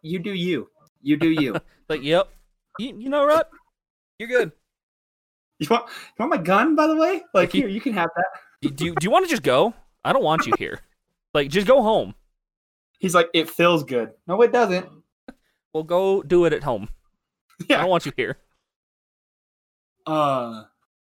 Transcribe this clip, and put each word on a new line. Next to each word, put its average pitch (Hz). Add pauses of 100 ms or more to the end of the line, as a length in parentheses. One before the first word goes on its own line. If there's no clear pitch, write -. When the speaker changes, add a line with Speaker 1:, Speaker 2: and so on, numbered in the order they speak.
Speaker 1:
You 170
do 202
you. 175 (340)
You 147
do 160
you." 143 (160)
Speaker 2:
<laughs> -
Like, 151
"Yep. 170 (500)
You, 214
you 254
know 285
what? 302 (680)
You're 226
good." 233 (1080)
Speaker 1:
"You 151
want, 233
you -
want 254
my 330
gun, 208
by 302
the 311
way? 330
Like, 330 (100)
Speaker 2:
Like, 180
you 190
Speaker 1:
here, 196
you 208
can 233
have 170
that." 180 (340)
Speaker 2:
"Do, 143
do, 170
do 156
you 196
wanna 359
just 247
go? 147 (320)
I 139
don't 214
want 156
you 110
here. - (540)
Like, 147
just 180
go 262
home." 175 (840)
Speaker 1:
He's 175
like, 170
"It 160
feels 170
good." 123 (160)
"No, 190
it 233
doesn't." 190 (840)
Speaker 2:
"Well, 160
go 190
do 170
it 160
at 151
home. 110
Speaker 1:
<laughs> - (720)
Yeah. 285
Speaker 2:
I -
don't 180
want 170
you 143
here." 117 (1700)
Speaker 1:
Uh, 131 (540)